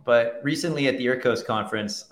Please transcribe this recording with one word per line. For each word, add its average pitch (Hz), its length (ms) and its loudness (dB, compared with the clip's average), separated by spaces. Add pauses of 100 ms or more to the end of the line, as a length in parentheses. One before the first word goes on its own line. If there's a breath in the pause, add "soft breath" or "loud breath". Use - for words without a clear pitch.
but 117 360 4
recently 147 460 0
at 135 80 2
the 127 80 -4
ircos 123 400 0
conference, 107 680 -4